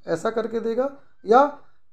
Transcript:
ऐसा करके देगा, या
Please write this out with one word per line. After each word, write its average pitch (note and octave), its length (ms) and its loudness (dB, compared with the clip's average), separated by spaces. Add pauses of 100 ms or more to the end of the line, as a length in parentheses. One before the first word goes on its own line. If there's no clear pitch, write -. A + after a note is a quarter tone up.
ऐसा E3+ 220 -4
करके A3 300 -4
देगा, A#3+ 380 -4 (280)
या C4+ 340 4 (340)